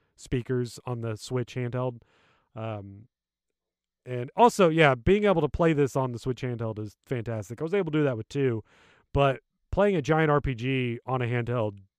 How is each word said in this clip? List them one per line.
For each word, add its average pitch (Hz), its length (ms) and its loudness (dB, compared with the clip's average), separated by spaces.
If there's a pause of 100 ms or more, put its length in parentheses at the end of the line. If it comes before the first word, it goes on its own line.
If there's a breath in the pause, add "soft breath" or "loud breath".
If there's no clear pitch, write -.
(160)
speakers 123 680 -4
on 123 160 -6
the 113 160 -6
Switch - 380 -6
handheld. 123 460 -6 (540 soft breath)
Um, 107 540 -12 (960)
and 123 320 -8
also, 208 320 6
yeah, 156 260 6
being 190 300 2
able 185 180 4
to 147 60 2
play 165 240 2
this 143 240 2
on 131 160 -2
the 117 60 -6
Switch 127 240 -6
handheld 113 360 -6
is 107 180 -10 (100)
fantastic. 113 540 -6
I 151 40 -6
was 165 100 -4
able 180 160 0
to 151 80 0
do 151 60 2
that 131 120 0
with 110 120 -10
two, 127 340 0 (500 soft breath)
but 139 280 2 (320)
playing 196 240 2
a 147 60 0
giant 156 280 2
R 147 100 4
P 135 140 -2
G 123 520 -2
on 127 160 -2
a 120 40 -2
handheld 117 520 -2 (200)